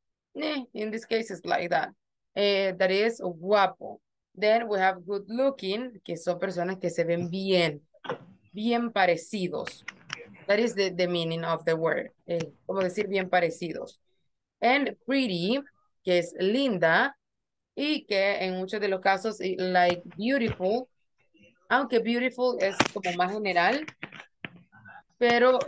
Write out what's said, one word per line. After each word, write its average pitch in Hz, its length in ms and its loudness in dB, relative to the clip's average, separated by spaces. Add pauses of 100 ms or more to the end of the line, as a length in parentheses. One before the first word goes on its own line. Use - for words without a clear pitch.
(340)
Eh, 294 380 -6
in 214 180 -6
this 220 160 -8
case, 226 260 -2
it's 170 120 -12
like - 240 0
that. 160 220 0 (440)
Eh, 196 420 2
that 185 140 2
is 214 300 2
guapo. 185 800 0 (340)
Then 220 340 2
we 208 100 0
have 185 260 2
good 202 240 -6
looking, 233 760 -2
que 170 120 -8
son 175 220 -4
personas 185 420 -2
que 175 100 -2
se 170 140 0
ven 170 260 -2
bien, 180 500 0 (720)
bien 233 400 -2
parecidos. 180 920 0 (640)
That 202 120 4
is 226 160 2
the, 190 160 0
the 180 160 0
meaning 165 380 -2
of 160 200 -2
the 165 100 2
word. 160 360 0 (160)
Eh, 160 260 -4 (140)
como 190 140 -2
decir 190 280 -2
bien 185 220 -2
parecidos. 170 680 -2 (600)
And 254 360 2 (100)
pretty, 233 540 0 (440)
que 180 140 2
es 170 200 -2
linda, 208 800 2 (600)
y 294 280 -2
que 196 400 0
en 185 140 -4
muchos 190 220 -6
de 202 80 -2
los 190 120 -2
casos, 196 400 0
y 185 160 -4
like 180 460 2 (140)
beautiful, 233 720 0 (800)
aunque 240 320 2
beautiful 240 600 0
es 190 160 0 (160)
como 190 240 -4
más 180 160 0
general, 208 540 2 (1300)
pero, 240 500 6